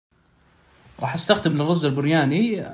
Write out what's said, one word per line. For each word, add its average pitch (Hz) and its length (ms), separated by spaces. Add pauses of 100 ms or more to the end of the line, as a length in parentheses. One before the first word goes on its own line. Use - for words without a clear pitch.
(1000)
راح 131 140
أستخدم 170 380
للرز 151 320
البرياني 151 880